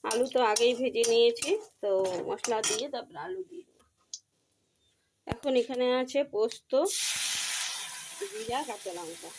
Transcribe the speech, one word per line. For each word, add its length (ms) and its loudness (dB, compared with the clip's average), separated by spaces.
আলু 240 4
তো 60 6
আগেই 280 4
ভেজে 320 0
নিয়েছি, 380 4
তো 80 0
মশলা 300 -2
দিয়ে 260 0
তারপর 220 -10
আলু 240 -8
দিয়ে 180 -16
দেব। 120 -20
এখন 180 -2
এখানে 240 0
আছে 180 0
পোস্ত, 380 -2
জিরা, 360 -4
কাঁচা 300 -8
লঙ্কা। 420 -12